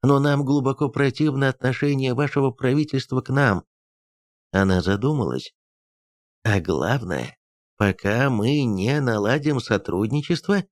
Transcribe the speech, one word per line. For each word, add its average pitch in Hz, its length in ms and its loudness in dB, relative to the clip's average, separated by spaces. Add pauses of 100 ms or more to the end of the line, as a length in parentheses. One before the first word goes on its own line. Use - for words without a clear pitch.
"Но 139 160 4
нам 143 280 2
глубоко 135 420 0
противно 139 600 0
отношение 131 640 -2
вашего 135 360 0
правительства 135 720 -2
к - 80 -16
нам". 127 360 2 (840)
Она 95 300 4
задумалась. 101 720 -2 (880)
"А 104 180 2
главное, 82 760 -4 (400)
пока 104 540 0
мы 127 320 0
не 113 400 0
наладим 123 580 0
сотрудничество 143 1120 -2